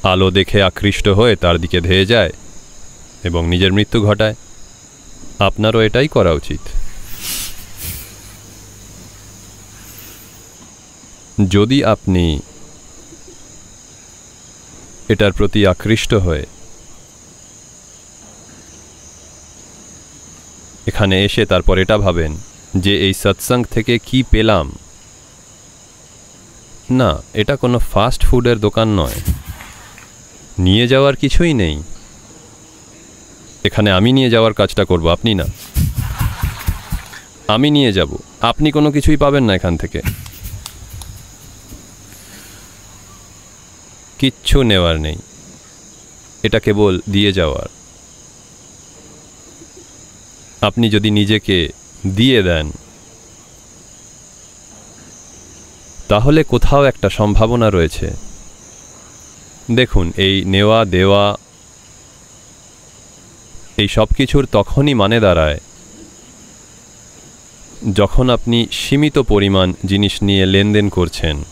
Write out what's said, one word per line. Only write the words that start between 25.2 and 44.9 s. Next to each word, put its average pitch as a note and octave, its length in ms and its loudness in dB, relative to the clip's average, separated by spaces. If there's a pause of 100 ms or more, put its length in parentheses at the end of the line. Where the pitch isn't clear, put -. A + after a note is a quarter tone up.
না, B2 300 0 (120)
এটা G#2+ 220 -2
কোনো B2 240 0
fast - 460 0
ফুডের A#2+ 340 2
দোকান G#2+ 400 0
নয়, C#2+ 160 -2 (1400)
নিয়ে G2+ 280 2
যাওয়ার C3+ 280 2
কিছুই D#3+ 380 2
নেই। D#2 300 -2 (1800)
এখানে G#2 280 0
আমি G#2+ 220 4
নিয়ে C3+ 160 2
যাওয়ার A2+ 240 2
কাজটা G2 320 0
করব, E2 220 0
আপনি G2+ 280 0
না। E2 100 -2 (2000)
আমি B2+ 240 2
নিয়ে C#3 220 2
যাব, D#2 240 -2 (240)
আপনি C#3+ 300 0
কোনো D3 200 2
কিছুই D3 260 2
পাবেন C#3+ 260 2
না G2+ 120 2
এখান F2 220 -2
থেকে। - 240 -8 (4000)
কিচ্ছু C3+ 440 2
নেওয়ার F2 360 2